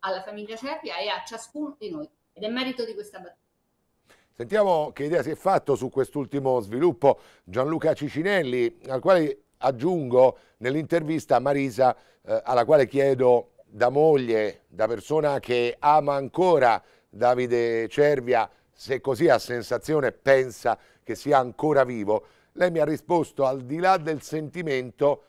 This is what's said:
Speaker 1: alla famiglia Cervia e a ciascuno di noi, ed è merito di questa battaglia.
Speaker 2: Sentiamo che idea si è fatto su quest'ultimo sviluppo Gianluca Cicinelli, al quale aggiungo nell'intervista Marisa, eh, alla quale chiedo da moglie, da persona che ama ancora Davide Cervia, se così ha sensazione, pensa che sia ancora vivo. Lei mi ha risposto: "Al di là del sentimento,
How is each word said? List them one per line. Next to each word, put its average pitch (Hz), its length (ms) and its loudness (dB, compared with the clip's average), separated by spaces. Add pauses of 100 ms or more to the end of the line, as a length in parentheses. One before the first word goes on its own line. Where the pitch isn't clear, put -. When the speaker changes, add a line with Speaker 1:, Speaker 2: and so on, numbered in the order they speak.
Speaker 1:
alla 190 220 -6
famiglia 208 340 -14
Cervia 254 420 -10
e - 100 -6
a - 160 -6
ciascuno 285 540 -12
di - 120 -12
noi, 302 180 -10 (260)
ed 196 80 -16
è 214 60 -6
merito 254 360 -6
di 226 80 -10
questa 208 260 -14
battaglia. 180 200 -20 (960)
Speaker 2:
Sentiamo 156 580 0
che 139 120 -8
idea 151 180 0
si - 80 -4
è 156 40 -4
fatto 175 400 0
su 127 160 -4
quest'ultimo 131 720 -2
sviluppo 123 600 2 (240)
Gianluca 143 480 -2
Cicinelli, 135 960 -2
al 131 120 -4
quale 156 420 2 (160)
aggiungo 131 800 2 (200)
nell'intervista 147 800 -2
Marisa, 131 560 0 (280)
eh, 110 220 -2
alla 120 200 2
quale 135 220 4
chiedo 127 640 2 (140)
da 117 240 0
moglie, 127 800 2
da 104 180 -4
persona 139 540 -2
che 120 380 -2
ama 147 360 2
ancora 139 680 2 (240)
Davide 120 800 0
Cervia, 123 640 0 (220)
se 127 300 -8
così 135 260 0
ha 123 100 6
sensazione, 123 720 -4
pensa 131 680 0 (240)
che 113 120 -8
sia 139 220 0
ancora 135 480 2
vivo. 107 400 -2 (280)
Lei 180 180 0
mi 165 80 -4
ha 147 80 2
risposto: 151 580 -2
"Al 131 160 -2
di 131 180 -8
là 185 200 2
del 156 240 -6
sentimento, 143 1080 -4